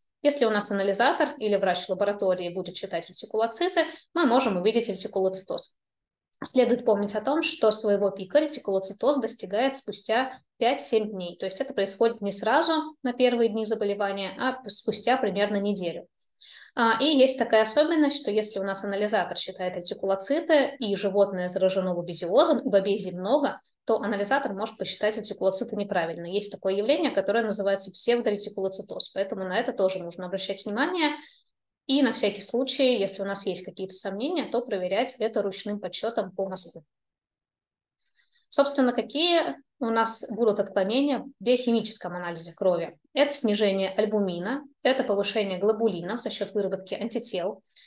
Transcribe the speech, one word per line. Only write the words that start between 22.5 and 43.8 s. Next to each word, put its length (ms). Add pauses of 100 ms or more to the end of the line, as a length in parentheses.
и 100
бабезий 420
много, 480 (240)
то 160
анализатор 540
может 240
посчитать 400
ретикулоциты 580
неправильно. 500
Есть 260
такое 200
явление, 380
которое 340
называется 460
псевдоретикулоцитоз, 1200
поэтому 340
на 140
это 140
тоже 260
нужно 280
обращать 380
внимание. 460 (760)
И 160
на 100
всякий 280
случай, 580
если 240
у 40
нас 200
есть 180
какие-то 300
сомнения, 500
то 160
проверять 580
это 240
ручным 380
подсчётом 500
по 180
мазку. 360 (1600)
Собственно, 440
какие 640 (240)
у 60
нас 440
будут 300
отклонения 580
в 260
биохимическом 720
анализе 380
крови? 440 (160)
Это 200
снижение 580